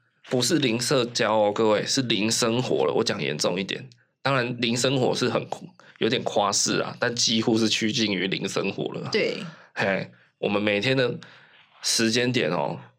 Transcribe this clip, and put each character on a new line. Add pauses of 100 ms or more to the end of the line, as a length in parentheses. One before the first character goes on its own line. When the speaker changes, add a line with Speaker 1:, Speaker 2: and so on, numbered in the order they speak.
(300)
Speaker 1:
不
是
零
社
交
哦，
各
位，
是
零
生
活
了。
我
讲
严
重
一
点， (340)
当
然
零
生
活
是
很， (520)
有
点
夸
饰
啊，
但
几
乎
是
趋
近
于
零
生
活
了。
Speaker 2:
对。 (360)
Speaker 1:
嘿， (260)
我
们
每
天
的 (600)
时
间
点
哦， (200)